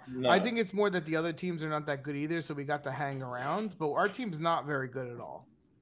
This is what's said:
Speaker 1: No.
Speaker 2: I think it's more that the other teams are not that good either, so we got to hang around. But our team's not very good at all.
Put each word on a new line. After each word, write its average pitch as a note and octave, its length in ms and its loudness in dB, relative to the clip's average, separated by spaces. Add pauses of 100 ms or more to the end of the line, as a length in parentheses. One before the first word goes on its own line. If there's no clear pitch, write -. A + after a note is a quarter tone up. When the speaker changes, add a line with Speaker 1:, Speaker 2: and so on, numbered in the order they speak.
Speaker 1:
No. B2+ 200 2
Speaker 2:
I F#3+ 100 10
think A#3 180 2
it's A3 160 0
more G3+ 160 4
that F3+ 160 0
the D#3+ 100 0
other E3 160 2
teams E3 320 -4
are D#3 60 -2
not D3+ 160 -2
that C#3 180 -2
good D3 120 -4
either, D#3 260 0
so D#3 120 -8
we C#3+ 100 -4
got C#3+ 220 -2
to C3+ 60 -2
hang C#3 300 -2
around. C#3+ 560 -2
But D3+ 160 0
our F3 160 4
team's G3+ 300 -4
not E3 260 2
very C3+ 220 0
good B2+ 200 -6
at A#2+ 140 -10
all. D#2 260 -12 (340)